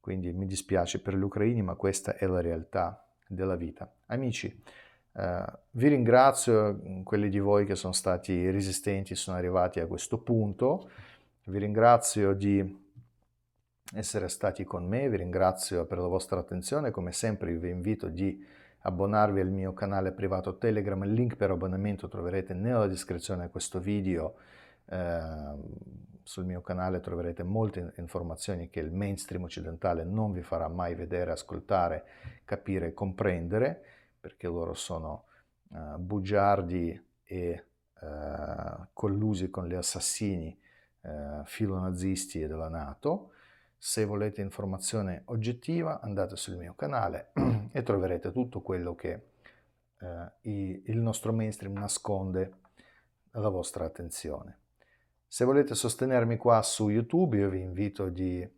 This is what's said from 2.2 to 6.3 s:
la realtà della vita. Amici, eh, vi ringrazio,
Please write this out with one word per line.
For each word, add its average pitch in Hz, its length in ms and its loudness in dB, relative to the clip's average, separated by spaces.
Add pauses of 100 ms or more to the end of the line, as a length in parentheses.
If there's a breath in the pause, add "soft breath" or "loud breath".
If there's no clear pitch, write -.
la 92 140 2
realtà 85 680 -2 (200)
della 95 300 -2
vita. 85 360 -8 (140)
Amici, 123 560 -4 (500 loud breath)
eh, 90 320 -2 (280)
vi 123 160 6
ringrazio, 120 920 8 (240)